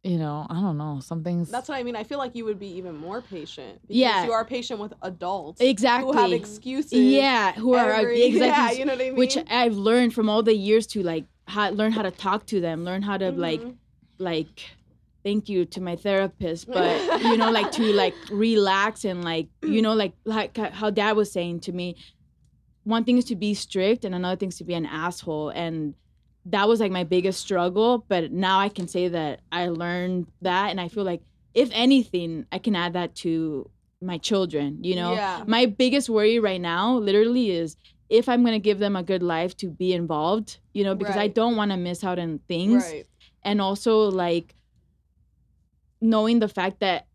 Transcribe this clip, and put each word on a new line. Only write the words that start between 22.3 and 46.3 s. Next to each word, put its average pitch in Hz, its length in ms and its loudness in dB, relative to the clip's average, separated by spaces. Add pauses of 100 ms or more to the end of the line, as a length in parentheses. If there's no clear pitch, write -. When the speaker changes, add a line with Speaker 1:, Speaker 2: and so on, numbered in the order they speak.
Speaker 3:
one 226 220 0
thing 247 120 4
is 247 80 2
to 233 100 -6
be 208 180 -2
strict 202 500 0
and 190 100 -6
another 180 220 -2
thing 185 140 -6
is - 80 -12
to 170 80 -14
be 170 80 -6
an 165 120 -4
asshole. 156 640 -6
And 160 440 -6 (540)
that 202 200 2
was, 226 140 4
like, 202 100 0
my 180 140 -2
biggest 180 340 0
struggle. 202 680 0
But 233 240 0
now 190 260 2
I 196 80 2
can 185 220 -6
say 180 180 0
that 160 320 -4 (120)
I 175 180 -2
learned 175 580 -4 (140)
that. 185 300 0
And 190 100 -6
I 170 80 -8
feel 202 160 -6
like, 175 160 -4 (320)
if 240 180 4
anything, 214 800 2
I 185 80 -6
can 208 160 0
add 175 180 -2
that 175 240 -4
to 160 520 -4 (320)
my 180 160 -8
children, 156 680 -2
you 180 120 0
know? 175 180 -2
Speaker 2:
Yeah. 185 340 -4
Speaker 3:
My 233 200 4
biggest 254 420 2
worry 220 300 4
right 190 200 0
now, 180 380 0
literally, 220 540 4
is 170 260 -4 (320)
if 233 180 4
I'm 247 160 4
gonna 226 160 4
give 202 200 2
them 202 180 2
a 180 60 -2
good 180 200 0
life 175 340 -2
to 190 120 -8
be 185 240 -2
involved, 170 640 -2 (160)
you 202 100 0
know, 196 120 0
because 196 200 -4
I 202 40 0
Speaker 2:
Right. 208 160 0
Speaker 3:
don't 233 200 2
wanna 202 220 0
miss 175 260 -6
out 180 160 -2
on 160 200 -6 (100)
things. 196 340 2
Speaker 2:
Right. 160 220 -10 (380)
Speaker 3:
And 202 180 0
also, 208 500 2
like, 175 440 -2 (1500)
knowing 226 380 4